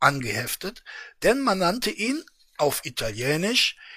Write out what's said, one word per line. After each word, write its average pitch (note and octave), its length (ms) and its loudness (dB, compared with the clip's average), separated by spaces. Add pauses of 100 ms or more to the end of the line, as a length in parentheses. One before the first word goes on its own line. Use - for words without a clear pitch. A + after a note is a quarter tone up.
angeheftet, C3 840 -2 (400)
denn A#3+ 180 4
man A3+ 180 2
nannte F#3+ 320 0
ihn A#3 340 -2 (320)
auf D3 280 0
Italienisch C#3 920 0 (200)